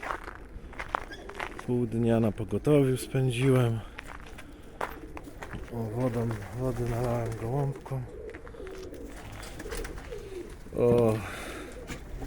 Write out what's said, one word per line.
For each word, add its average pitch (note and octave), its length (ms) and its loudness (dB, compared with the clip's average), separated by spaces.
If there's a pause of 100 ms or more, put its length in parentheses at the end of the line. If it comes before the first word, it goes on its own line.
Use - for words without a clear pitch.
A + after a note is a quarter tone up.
(1700)
Pół B2 200 4
dnia A2+ 340 6
na A2+ 120 6
pogotowiu C3 640 6
spędziłem. B2+ 840 4 (1900)
O, A2+ 280 -2
wodą, A#2+ 280 2 (300)
wody B2+ 320 0
nalałem A#2+ 380 2 (140)
gołąbką. C3+ 600 0 (2750)
O, A#2+ 360 8 (1120)